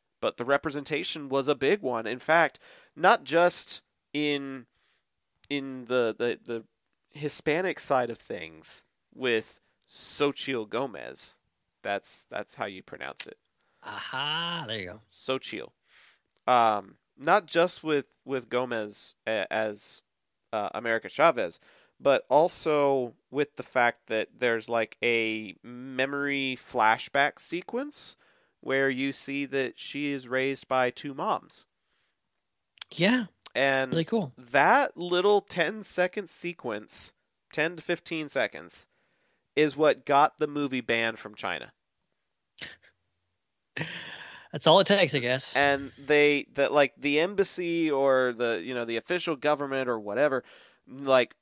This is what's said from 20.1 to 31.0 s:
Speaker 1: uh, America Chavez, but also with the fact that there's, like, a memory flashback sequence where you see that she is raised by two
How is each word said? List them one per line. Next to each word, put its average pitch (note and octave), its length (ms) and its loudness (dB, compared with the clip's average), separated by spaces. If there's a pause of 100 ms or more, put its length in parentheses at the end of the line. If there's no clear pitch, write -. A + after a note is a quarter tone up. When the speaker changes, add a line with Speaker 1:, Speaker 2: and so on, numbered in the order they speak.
Speaker 1:
uh, G#2 220 -2
America A2+ 340 -2
Chavez, A#2+ 520 2 (400)
but C3+ 280 4
also C#3+ 840 2 (160)
with C#3+ 240 -2
the - 80 -10
fact - 460 0
that A2 280 -2
there's, A#2 320 0
like, A2+ 340 -2
a A2 600 0
memory C3+ 1000 -4
flashback A#2+ 800 2
sequence - 760 -8 (440)
where C3+ 300 2
you C3+ 220 -2
see C#3 340 -6
that B2+ 320 -4
she D3 340 -6
is C3 140 -6
raised C3 400 -2
by B2+ 240 2
two C#3 240 -10